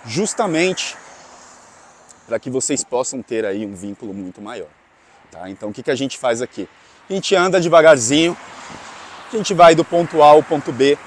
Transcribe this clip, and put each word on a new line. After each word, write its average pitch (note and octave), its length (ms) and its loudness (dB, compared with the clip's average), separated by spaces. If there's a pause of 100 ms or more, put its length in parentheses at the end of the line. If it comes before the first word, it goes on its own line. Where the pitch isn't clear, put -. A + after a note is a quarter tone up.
Justamente F3 920 -4 (1300)
pra A#2 120 -6
que - 120 -10
vocês - 340 -4
possam B2+ 380 -6
ter A2+ 240 -4
aí G2+ 180 -4
um G2+ 100 -10
vínculo G2+ 380 -12
muito F#2+ 300 -12
maior, G#2 260 -14 (640)
tá? F2 180 -16
Então G#2 220 -12
o - 20 -14
que B2 100 -14
que - 80 -4
a C#3 40 0
gente B2+ 240 -6
faz A#2+ 240 -2
aqui? G#2 260 -10 (400)
A - 60 -6
gente G3 200 -2
anda F#3 240 2
devagarzinho, D#3+ 800 4 (960)
a A#3+ 60 -6
gente G3+ 160 -4
vai E3 200 8
do D#3+ 80 2
ponto E3 400 0
A D3 40 8
ao D3+ 160 8
ponto D3+ 280 -4
B C#3 360 2